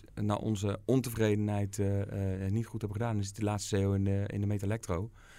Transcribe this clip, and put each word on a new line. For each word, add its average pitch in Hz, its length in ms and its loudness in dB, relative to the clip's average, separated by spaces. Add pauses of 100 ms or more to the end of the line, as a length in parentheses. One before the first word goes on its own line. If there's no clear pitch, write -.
(220)
naar 104 160 2
onze 101 480 -2
ontevredenheid, 107 920 2
eh, 98 680 0
eh, 95 60 0
niet 113 140 0
goed 110 160 -8
hebben 104 200 -4
gedaan, 110 180 0
is 101 80 -2
het - 80 -12
de 107 80 -2
laatste 104 340 0
C 98 80 4
O 98 80 4
in 98 100 4
de, 98 240 2
in 104 140 -4
de 101 60 0
Metalectro. 101 640 -2 (280)